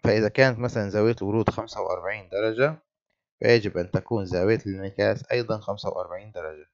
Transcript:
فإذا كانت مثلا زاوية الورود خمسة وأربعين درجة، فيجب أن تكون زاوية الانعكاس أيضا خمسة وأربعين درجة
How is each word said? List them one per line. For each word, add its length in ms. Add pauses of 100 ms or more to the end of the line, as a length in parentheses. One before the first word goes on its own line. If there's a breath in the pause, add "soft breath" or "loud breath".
فإذا 240
كانت 300
مثلا 300
زاوية 340
الورود 280
خمسة 300
وأربعين 480
درجة، 500 (600)
فيجب 380
أن 140
تكون 360
زاوية 400
الانعكاس 680
أيضا 260
خمسة 300
وأربعين 440
درجة 420